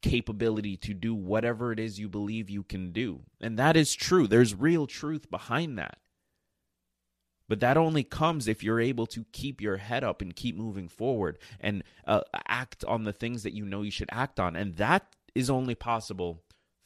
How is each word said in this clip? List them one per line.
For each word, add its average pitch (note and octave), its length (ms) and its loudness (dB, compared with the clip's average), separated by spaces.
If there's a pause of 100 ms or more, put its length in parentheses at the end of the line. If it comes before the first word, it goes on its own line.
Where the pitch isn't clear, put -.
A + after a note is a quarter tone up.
capability G#2+ 760 0
to - 160 -8
do G#2 200 -2
whatever A2+ 600 0
it A2 60 -4
is A2 200 -6
you G#2 80 -6
believe G#2 420 -4
you G2+ 140 -6
can F#2 300 -6
do. F#2 300 -4 (180)
And A2+ 180 -4
that D#3 160 6
is D#3 180 6
true. F3 340 4
There's A2+ 280 8
real D3 320 2
truth D3+ 420 -6
behind B2+ 480 -2
that. B1 200 -8 (1500)
But G#2+ 140 0
that B2+ 160 4
only D#3+ 260 4
comes D#3 440 0
if G#2+ 140 0
you're A2 180 2
able A#2 280 0
to A2+ 240 -10
keep C3+ 280 -8
your G2+ 180 -2
head A#2 260 -4
up G2+ 180 -2
and F2 140 -8
keep A#2+ 200 -4
moving G2 320 -6
forward G#2+ 520 -2 (200)
and, G2+ 240 -2 (220)
uh, G#2+ 160 4 (260)
act - 380 -4
on A2+ 200 -2
the G#2 60 -2
things A#2 300 -6
that G2+ 120 -6
you G#2 120 -6
know G2 160 -6
you G#2 80 -4
should G2+ 220 -6
act A#2+ 280 -4
on. F2 160 0
And F#2 200 -4
that A#2+ 400 0 (180)
is B2+ 160 0
only B2+ 240 0
possible F#2+ 720 -4 (420)